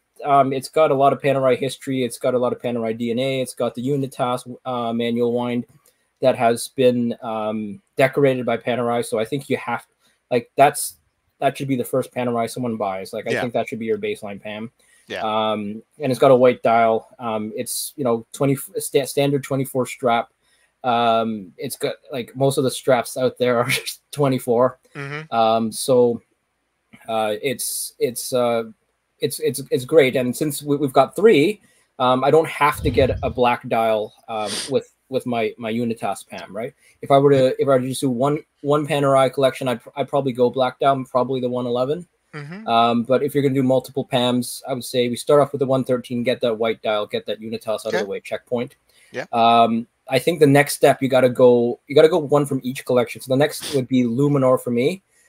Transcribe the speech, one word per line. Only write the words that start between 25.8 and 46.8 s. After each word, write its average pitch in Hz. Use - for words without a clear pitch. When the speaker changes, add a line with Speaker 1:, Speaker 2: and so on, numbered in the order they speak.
Speaker 1:
uh, 110
it's, -
it's, 131
uh, 117
it's, 143
it's, 156
it's 131
great. 139
And 123
since 147
we, 143
we've 143
got 135
three, 196
um, 127
I 143
don't 156
have -
to 147
get 131
a 127
black 120
dial, 110
um, 107
with, -
with 127
my, 113
my 113
Unitas 113
pam, 95
right? 120
If -
I 139
were 143
to, 131
if 139
I 139
were 127
to 127
just 127
do 139
one, 143
one 147
Panerai 135
collection, 131
I'd, 120
I'd 135
probably 139
go 123
black 127
dial, 135
probably 127
the 123
one 123
eleven. 131
Speaker 2:
Mm-hmm. 160
Speaker 1:
Um, 117
but 127
if 143
you're 143
gonna 135
do 135
multiple 127
pams, 123
I 135
would 120
say 123
we 117
start 147
off 135
with 139
the 135
one 131
thirteen, 123
get 120
that 113
white 113